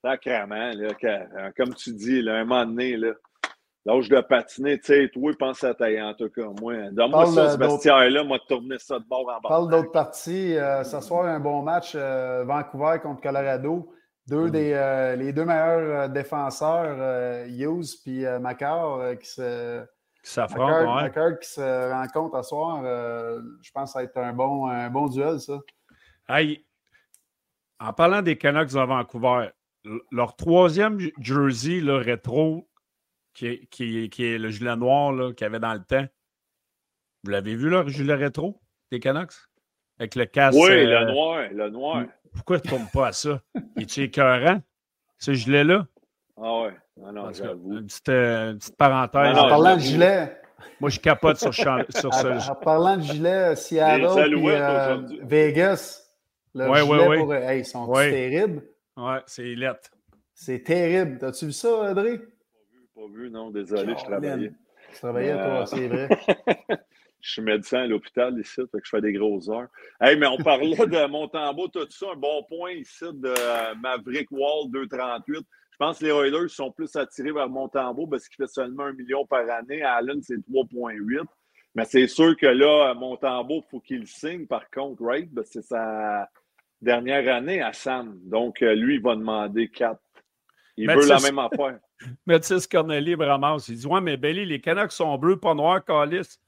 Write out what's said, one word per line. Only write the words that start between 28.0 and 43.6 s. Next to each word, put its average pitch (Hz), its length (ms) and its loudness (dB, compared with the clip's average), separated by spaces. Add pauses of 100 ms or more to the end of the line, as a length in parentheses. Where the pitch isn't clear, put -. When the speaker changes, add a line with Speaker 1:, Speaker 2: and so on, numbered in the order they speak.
Speaker 3:
des 165 160 0
Canucks 143 360 0
de 135 60 0
Vancouver, 123 680 0 (360)
l-, 107 60 -14 (200)
leur 120 240 -2
troisième 180 640 4
j-, 160 200 -6
jersey, 135 600 0
là, 139 160 2
rétro, 131 720 -2 (640)
qui - 140 -10
est, 120 220 -10
qui 113 360 -6
est, 107 40 -14
qui - 160 -6
est 117 120 -2
le 110 120 -6
gilet 117 260 -4
noir, 135 360 2
là, 127 220 -4
qu'il 110 120 -8
y - 20 -4
avait 110 120 -6
dans 113 140 -4
le 104 100 -8
temps. 135 220 0 (1160)
Vous 98 80 -8
l'avez 101 240 -4
vu, 131 140 -4
leur 175 180 0
gilet 143 280 -2
rétro 147 460 -6 (300)
des 123 80 -6
Canucks ? 143 340 -2 (680)
Avec 113 160 -8
le 120 100 2
casque, 135 340 6
Speaker 1:
Oui, 175 120 10
Speaker 3:
euh, 127 340 6
Speaker 1:
le 113 60 0
noir, 160 300 -2 (100)
le 104 180 -4
noir. 131 340 -4 (300)
Speaker 3:
Pourquoi - 260 -2
tu - 100 -8
tournes - 240 -4
pas 135 140 2
à - 40 -2
ça ? 143 300 -4 (360)